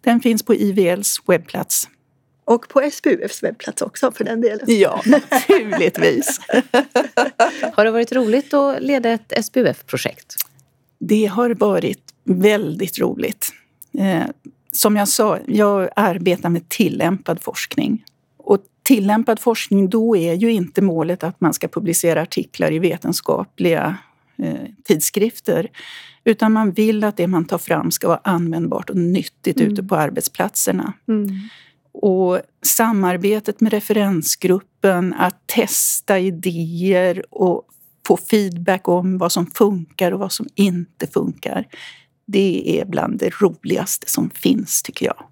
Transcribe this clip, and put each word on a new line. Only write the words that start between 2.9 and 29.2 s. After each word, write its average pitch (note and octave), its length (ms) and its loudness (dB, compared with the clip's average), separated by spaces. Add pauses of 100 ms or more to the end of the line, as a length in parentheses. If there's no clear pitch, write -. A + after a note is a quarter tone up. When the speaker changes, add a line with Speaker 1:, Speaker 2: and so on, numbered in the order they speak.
Speaker 2:
B D4 60 4
U - 120 2
F:s - 200 -8
webbplats - 400 -6
också, A3+ 300 -4
för A3 120 -6
den A3+ 160 -4
delen. A3+ 280 -2
Speaker 1:
Ja, G#3 380 4
naturligtvis. B3+ 1400 2
<laughs> - 1300 0
Speaker 3:
Har G#3+ 100 4
det A3+ 60 4
varit A#3 220 0
roligt B3+ 420 0
att C#4 280 0
leda C4 280 0
ett A3+ 220 -4
S - 200 -4
B - 80 2
U A3 60 4
F-projekt? - 720 -6 (600)
Speaker 1:
Det G#3 280 2
har A#3 240 0
varit G3+ 520 0 (220)
väldigt F#3+ 760 0
roligt. - 540 -4 (460)
Eh, F#3+ 240 0 (500)
som G#3+ 240 2
jag G3+ 120 0
sa, G#3 380 0
jag G3+ 500 2
arbetar F3+ 520 0
med E3+ 200 -2
tillämpad F3 720 -2
forskning. - 640 -4 (800)
Tillämpad A3 560 2
forskning, G3 500 0
då A3+ 260 2
är E3+ 180 2
ju A3+ 180 2
inte G3 300 0
målet E3 420 0
att F3 160 -6
man E3 140 2
ska - 140 -6
publicera E3 540 0
artiklar - 500 -4
i D#3+ 60 -2
vetenskapliga, - 1160 -2 (420)
eh, D#3+ 160 -4 (300)
tidskrifter, F3+ 840 -2 (560)
utan A3 280 2
man A3 200 2
vill G#3+ 320 0
att G#3 120 -2
det F3 100 0
man F3 180 0
tar F3 140 -4
fram D#3+ 320 -2
ska - 180 -2
vara E3+ 160 2
användbart E3+ 680 -2
och F#3+ 60 -4
nyttigt F3+ 640 -2